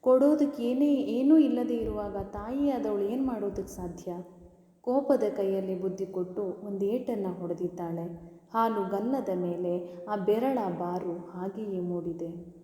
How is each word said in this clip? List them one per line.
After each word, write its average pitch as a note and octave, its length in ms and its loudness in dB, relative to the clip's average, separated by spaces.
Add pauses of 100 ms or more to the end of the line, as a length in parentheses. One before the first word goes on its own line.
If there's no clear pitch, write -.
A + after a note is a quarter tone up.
ಕೊಡೋದಕ್ಕೆ C#4 600 4
ಏನೇ, C4+ 300 4
ಏನೂ C4 440 4
ಇಲ್ಲದೆ A#3+ 380 4
ಇರುವಾಗ G#3 420 -4
ತಾಯಿಯಾದವಳು G#3+ 840 -2
ಏನ್ B3+ 240 0
ಮಾಡೋದಕ್ಕೆ G3+ 460 -4
ಸಾಧ್ಯ? F3 380 -8 (720)
ಕೋಪದ C4+ 420 4 (140)
ಕೈಯಲ್ಲಿ F#3+ 440 0
ಬುದ್ಧಿ F#3+ 240 -2
ಕೊಟ್ಟು F3+ 380 -4
ಒಂದು G3 420 -4
ಏಟನ್ನ A3 420 0
ಹೊಡೆದಿದ್ದಾಳೆ. F3 760 -4 (500)
ಹಾಲು G#3+ 360 2
ಗಲ್ಲದ G#3+ 400 -2
ಮೇಲೆ F3 760 -2
ಆ G#3+ 100 -2
ಬೆರಳ A3 420 2 (120)
ಬಾರು F3 480 -4
ಹಾಗೆಯೇ F#3 640 -6
ಮೂಡಿದೆ. E3+ 520 -4 (320)